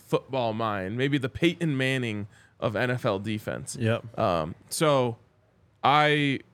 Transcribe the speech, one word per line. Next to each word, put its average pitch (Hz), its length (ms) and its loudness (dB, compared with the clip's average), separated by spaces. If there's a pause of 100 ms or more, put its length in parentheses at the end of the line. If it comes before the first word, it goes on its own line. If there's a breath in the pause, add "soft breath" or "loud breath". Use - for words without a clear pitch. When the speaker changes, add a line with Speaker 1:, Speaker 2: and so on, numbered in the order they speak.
Speaker 1:
football 123 460 -2
mind, 107 440 -2
maybe 139 200 0
the 131 120 -2
Peyton 170 480 -2
Manning 123 500 -2 (320 soft breath)
of 110 160 -2
N 123 140 0
F 123 160 -4
L 98 140 0
defense. 104 600 -6
Speaker 2:
Yep. 113 380 -2
Speaker 1:
Um, 87 380 0 (140)
so 131 480 2 (680)
I 147 560 4 (140)